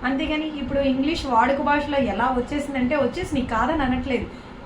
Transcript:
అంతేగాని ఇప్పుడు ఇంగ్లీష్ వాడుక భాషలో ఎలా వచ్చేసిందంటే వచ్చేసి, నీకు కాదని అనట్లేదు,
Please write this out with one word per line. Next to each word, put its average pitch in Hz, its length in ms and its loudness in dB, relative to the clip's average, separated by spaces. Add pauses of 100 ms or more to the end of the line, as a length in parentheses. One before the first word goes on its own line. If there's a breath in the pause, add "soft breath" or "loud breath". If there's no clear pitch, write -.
అంతేగాని 302 560 -2
ఇప్పుడు 269 200 -2
ఇంగ్లీష్ 277 460 2
వాడుక 262 360 4
భాషలో 285 360 2
ఎలా 226 280 0
వచ్చేసిందంటే 254 720 0
వచ్చేసి, 302 400 0
నీకు 247 120 0
కాదని 277 340 0
అనట్లేదు, 247 440 0 (400 loud breath)